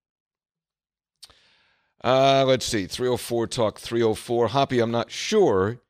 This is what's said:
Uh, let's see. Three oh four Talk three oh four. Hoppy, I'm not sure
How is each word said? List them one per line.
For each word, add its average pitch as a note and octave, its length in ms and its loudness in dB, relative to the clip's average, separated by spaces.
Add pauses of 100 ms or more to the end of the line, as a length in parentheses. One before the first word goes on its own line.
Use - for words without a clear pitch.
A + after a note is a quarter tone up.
(2000)
Uh, C3+ 460 2
let's C3 180 0
see. G2 220 -4
Three - 180 -6
oh B2 100 0
four A#2 300 -4
Talk G#2+ 320 -4
three A#2 240 -2
oh A2 120 2
four. A#2 340 0
Hoppy, C3+ 320 0
I'm A2+ 100 0
not A#2 220 -4
sure A#2+ 680 2 (120)